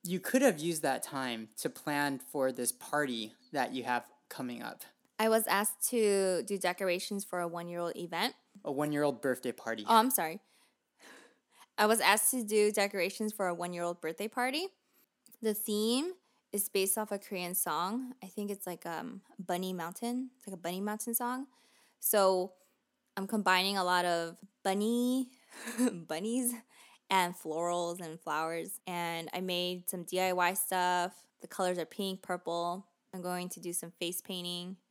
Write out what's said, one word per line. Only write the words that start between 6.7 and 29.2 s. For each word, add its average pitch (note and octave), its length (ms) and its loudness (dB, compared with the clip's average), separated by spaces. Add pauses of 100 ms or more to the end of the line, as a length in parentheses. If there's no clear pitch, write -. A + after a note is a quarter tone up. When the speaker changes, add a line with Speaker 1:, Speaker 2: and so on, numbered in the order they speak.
Speaker 2:
for F3+ 160 -4
a E3+ 80 -2
one-year-old E3+ 480 -6
event. F3 400 -2 (280)
Speaker 1:
A D3 60 -4
one-year-old D3 500 2
birthday B2+ 300 0
party. A2+ 380 -6
Speaker 2:
Oh, A3+ 80 8
I'm A#3 160 6
sorry. E3+ 280 -2 (1400)
I G#3 80 8
was A3 140 6
asked G3 300 6
to B3+ 140 0
do G#3 280 6
decorations G3+ 600 0
for F#3+ 160 0
a F3 60 0
one-year-old F3 460 -4
birthday E3 280 -6
party. C4 400 -2 (760)
The A3 120 2
theme A3+ 580 0 (400)
is G3+ 160 -2
based F#3+ 280 2
off G#3+ 160 -4
a G3+ 60 -4
Korean F3+ 360 -6
song. G3 680 -2
I G3 60 -14
think G3+ 220 -6
it's, G3 160 -8
like, F3 200 -8
um, E3+ 360 -6 (160)
Bunny F#3 340 -2
Mountain. A#3 680 -4
It's, - 80 -18
like, F#3+ 80 -10
a F3 60 -14
Bunny F3+ 200 -4
Mountain G#3+ 340 -4
song. B3+ 340 -4 (520)
So F#3+ 520 4 (640)
I'm G3 100 -4
combining F#3+ 500 4
a F#3+ 80 2
lot F3+ 200 4
of E3+ 320 0 (260)
bunny, A#3+ 680 2 (360)
<laughs> A#3 260 2
bunnies A3 600 -2 (560)
and F3+ 240 4
florals F3 680 -2
and E3 200 -10
flowers. E3 680 -4
And E3+ 460 -4